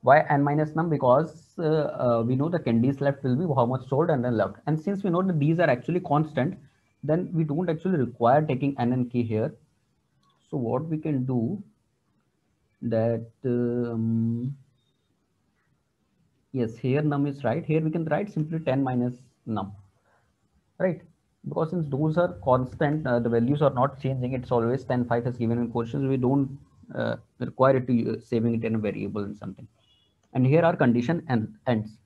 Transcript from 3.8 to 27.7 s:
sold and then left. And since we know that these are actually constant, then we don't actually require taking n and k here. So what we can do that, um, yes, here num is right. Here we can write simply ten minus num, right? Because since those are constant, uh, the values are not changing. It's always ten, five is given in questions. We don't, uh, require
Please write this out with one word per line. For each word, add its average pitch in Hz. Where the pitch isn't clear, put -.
sold 151
and 131
then 120
left. 98
And 156
since 196
we 190
know 175
that 190
these 160
are 165
actually 147
constant, 151
then 160
we 165
don't 160
actually 170
require 123
taking 139
n 120
and 123
k 123
here. 110
So 160
what 127
we 156
can 147
do 127
that, 113
um, 120
yes, 113
here 135
num 143
is 139
right. 123
Here 156
we 156
can 165
write 156
simply 160
ten 139
minus 123
num, 98
right? 175
Because 160
since 170
those 156
are 175
constant, 139
uh, 123
the 120
values 120
are 135
not 135
changing. 131
It's 127
always 120
ten, 123
five 120
is 123
given 117
in 120
questions. 120
We 135
don't, 139
uh, 117
require 131